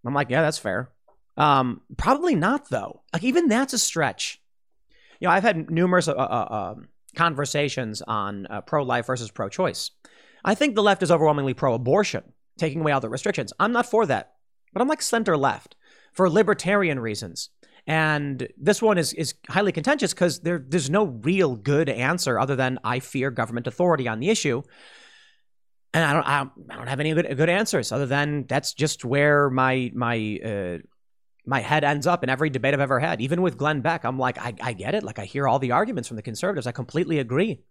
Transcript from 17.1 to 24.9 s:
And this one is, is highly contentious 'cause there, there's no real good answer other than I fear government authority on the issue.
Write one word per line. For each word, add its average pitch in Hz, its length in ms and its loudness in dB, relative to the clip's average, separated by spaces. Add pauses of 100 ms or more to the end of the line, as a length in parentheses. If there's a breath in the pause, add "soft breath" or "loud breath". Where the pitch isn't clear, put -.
And 147 680 0
this 202 280 0
one 208 160 4
is, 139 140 -2
is 156 200 -4 (160)
highly 196 220 2
contentious 226 420 0
'cause 175 280 0
there, 160 260 -2
there's 139 240 -2
no 202 140 4
real 143 500 0
good 143 340 2
answer 127 500 0
other 135 160 0
than 131 280 0
I 120 160 -2
fear 131 320 -4
government 117 340 -4
authority 143 420 0
on 110 120 -4
the 156 100 0
issue. 147 320 0 (1300 loud breath)